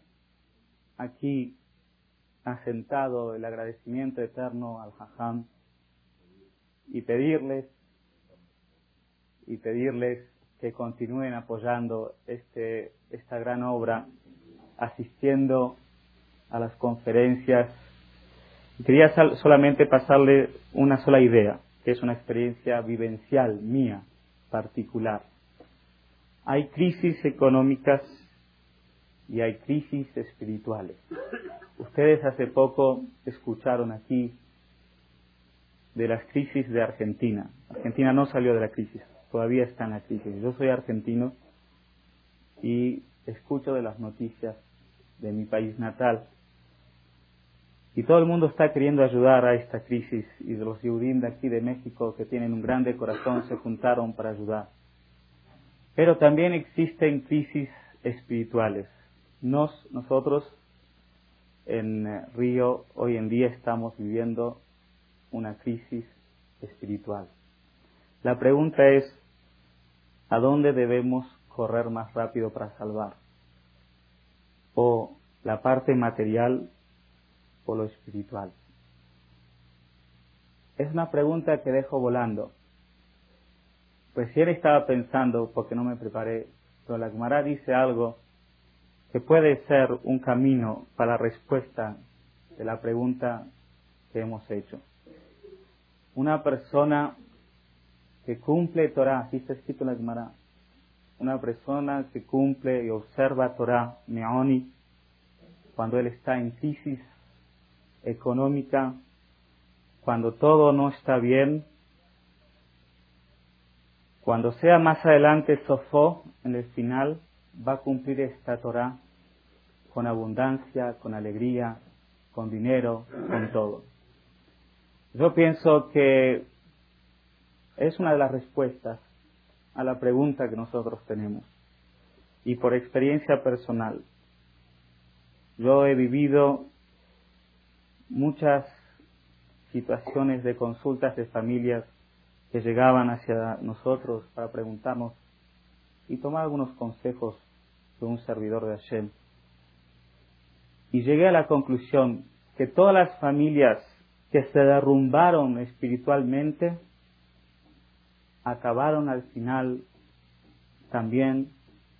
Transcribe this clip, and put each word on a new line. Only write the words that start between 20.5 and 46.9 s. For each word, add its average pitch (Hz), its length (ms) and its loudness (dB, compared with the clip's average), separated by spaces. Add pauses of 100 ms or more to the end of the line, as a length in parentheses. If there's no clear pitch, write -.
una 139 320 4
sola 135 160 8
idea, 113 400 6 (240)
que 123 60 -4
es 123 140 -2
una 120 100 -2
experiencia 120 680 -4
vivencial 113 800 -2
mía, 110 440 -2 (480)
particular. 110 720 -6 (1200)
Hay 147 220 -2
crisis 170 580 -2
económicas 135 800 2 (1200)
y 113 140 -4
hay 113 160 -2
crisis 143 580 -6
espirituales. 107 800 -10 (840)
Ustedes 151 440 2
hace 131 220 -2
poco 131 580 2 (220)
escucharon 120 640 -4
aquí 120 460 -6 (1600)
de 113 120 -2
las 113 200 -4
crisis 139 420 -4
de 113 140 0
Argentina. 107 640 -4 (200)
Argentina 131 440 0
no 139 140 2
salió 123 260 0
de 113 60 2
la 107 100 -2
crisis, 110 320 -10 (300)
todavía 120 320 0
está 120 220 -8
en 110 60 -8
la 104 100 -10
crisis. 104 380 -10
Yo 123 140 -4
soy 131 160 -2
argentino 120 640 -4 (1300)
y 120 400 -2 (240)
escucho 139 480 -8
de 127 80 -2
las 110 180 -10
noticias 110 560 -10 (640)
de 107 140 -10
mi 107 140 -6
país 110 340 -4
natal. 113 480 -2 (1700)